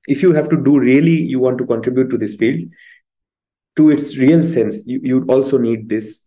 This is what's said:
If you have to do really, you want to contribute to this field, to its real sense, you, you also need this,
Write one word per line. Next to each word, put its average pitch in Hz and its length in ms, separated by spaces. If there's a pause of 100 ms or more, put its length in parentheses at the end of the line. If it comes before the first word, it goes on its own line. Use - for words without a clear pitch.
If 143 160
you 180 80
have - 160
to - 80
do 139 240
really, 135 320
you 135 300
want 127 160
to 123 80
contribute 123 460
to 120 60
this 104 200
field, 135 240 (1160)
to 156 120
its - 260
real 143 300
sense, 104 400
you, 127 180
you 127 220
also 135 320
need 113 320
this, 107 380